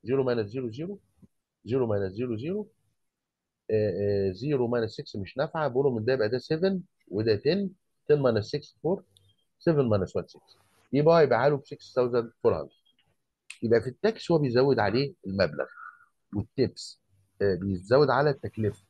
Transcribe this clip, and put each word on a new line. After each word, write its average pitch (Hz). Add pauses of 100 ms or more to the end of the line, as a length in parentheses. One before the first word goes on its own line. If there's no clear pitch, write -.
زيرو 127
ماينس 117
زيرو 120
زيرو، 170 (640)
زيرو 123
ماينس 101
زيرو 117
زيرو، 190 (1000)
آه، 101
آه، 90
زيرو 123
ماينس 117
سكس -
مش 98
نافعه، 156
بقوله 135
من 110
ده 127
يبقى 113
ده 123
سفن 180 (280)
وده 110
تن، 98 (380)
تن 147
ماينس 113
سكس -
فور، 185 (540)
سفن 143
ماينس 101
وان 85
سكس، - (360)
يبقى 160
هيبقى 127
له 139
سكس -
ثاوزند 120 (100)
فور 104
هندرد. 71 (920)
يبقى 113
في 104
التاكس 196
هو 170
بيزود 131
عليه 113 (120)
المبلغ، 82 (720)
والتيبس، - (420)
آه، 98
بيزود 98
على 143
التكلفه -